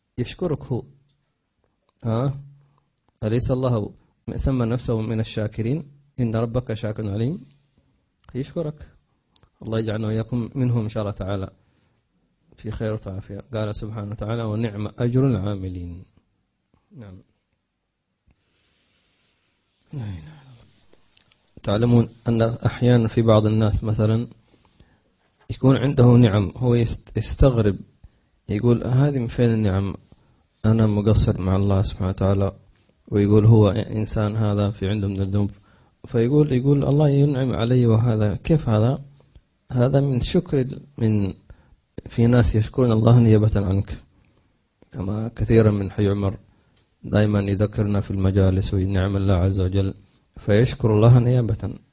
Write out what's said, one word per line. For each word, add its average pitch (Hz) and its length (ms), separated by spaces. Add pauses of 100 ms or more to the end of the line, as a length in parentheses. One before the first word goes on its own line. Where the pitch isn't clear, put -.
(180)
يشكرك - 460
هو. 117 200 (1200)
ها؟ 120 360 (840)
أليس 117 280
الله 123 380 (460)
سمى 131 300
نفسه 117 360
من 110 180
الشاكرين؟ 113 640 (360)
"إن 113 160
ربك 117 380
شاكر 110 380
عليم". 117 340 (920)
يشكرك. 151 520 (760)
الله 110 160
يجعلنا 110 280
وإياكم 110 480
منهم 123 260
إن 110 80
شاء 110 140
الله 98 100
تعالى 95 360 (1080)
في 110 140
خير 110 340
وعافية. 98 360 (120)
قال 107 220
سبحانه 104 360
وتعالى: 113 320
"ونعم 107 440 (120)
أجر 123 280
العاملين". 92 800 (840)
نعم. 104 300 (2750)
لا 147 60
إله 104 140
إلا 85 60
الله. 131 420 (1040)
تعلمون 117 460 (180)
أن 117 140
أحيانًا 120 640
في 113 140
بعض 110 240
الناس 107 380
مثلًا 110 440 (1200)
يكون 131 260
عنده 123 280
نعم، 113 520
هو 120 180
يست-، - 420
يستغرب، 113 580 (760)
يقول: 110 340
"هذه 135 360
من 117 80
فين 120 260
النعم؟ 98 400 (720)
أنا 110 220
مقصر 104 540
مع 92 140
الله 98 260
سبحانه 92 280
وتعالى". 98 420 (560)
ويقول: 104 380
"هو 107 240
إنسان 107 640
هذا 101 360
في 98 180
عنده 101 180
من 98 140
الذنوب". 101 300 (560)
فيقول، 135 440
يقول: 139 320
"الله 143 260
ينعم 139 440
علي 120 320
وهذا، 110 500
كيف 151 340
هذا؟" 113 320 (720)
هذا 127 280
من 139 200
شكر، 143 460 (320)
من، 107 360 (720)
في 117 220
ناس 120 280
يشكرون 117 360
الله 117 280
نيابة 107 360
عنك، 98 420 (960)
كما 107 440
كثيراً 110 360
من 101 200
حي 104 160
عمر 98 300 (640)
دائماً 104 360
يذكرنا 101 600
في - 120
المجالس 95 640
وينعم 98 440
الله 98 180
عز 95 240
وجل، 95 340 (440)
فيشكر 110 560
الله 117 260
نيابة، 117 540 (200)